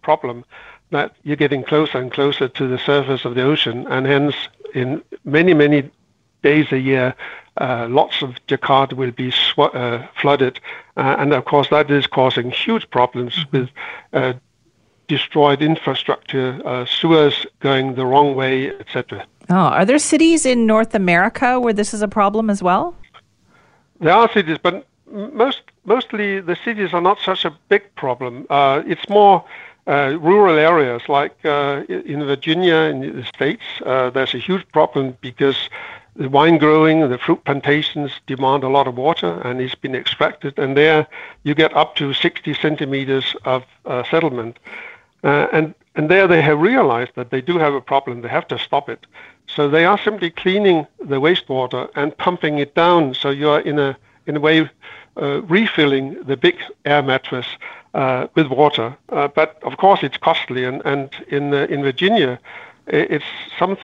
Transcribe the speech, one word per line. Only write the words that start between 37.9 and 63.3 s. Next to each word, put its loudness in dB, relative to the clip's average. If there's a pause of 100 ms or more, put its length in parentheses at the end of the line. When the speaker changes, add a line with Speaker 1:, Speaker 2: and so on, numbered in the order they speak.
Speaker 1:
demand 0
a -4
lot 2
of -6
water, -2
and -4
it's -6
been -10
extracted. -4
And 0
there 6 (360)
you -2
get 2
up 0
to -4
sixty -4
centimeters -4 (120)
of, -2 (220)
uh, -4
settlement. -2 (640)
Uh, 2
and, 0 (200)
and -2
there 6
they 6
have 2
realized 2
that -10
they -4
do -2
have 2
a -4
problem. -4
They -10
have -2
to -6
stop -4
it. -12 (400)
So -2
they 4
are 4
simply -4
cleaning 0 (120)
the -4
wastewater -2
and -4
pumping -2
it -4
down. 4
So -4
you 0
are 4
in -4
a, -2 (300)
in -6
a -4
way, 2 (480)
uh, -4
refilling 0
the -4
big 2 (280)
air 2
mattress, -4 (480)
uh, -2
with 2
water. 0 (140)
Uh, -2
but -2
of -8
course, 4
it's -6
costly. -2
And, -6
and -4 (180)
in, -2
uh, 0
in -4
Virginia, 0 (500)
i-, 0
it's -2 (340)